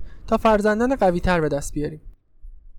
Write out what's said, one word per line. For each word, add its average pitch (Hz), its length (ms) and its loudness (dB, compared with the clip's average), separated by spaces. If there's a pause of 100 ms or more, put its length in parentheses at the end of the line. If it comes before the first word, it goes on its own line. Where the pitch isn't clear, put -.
(280)
تا 226 100 2
فرزندان 220 580 2
قوی‌تر 180 460 2
به 151 80 0
دست 143 240 -4
بیاریم. 151 280 -6 (760)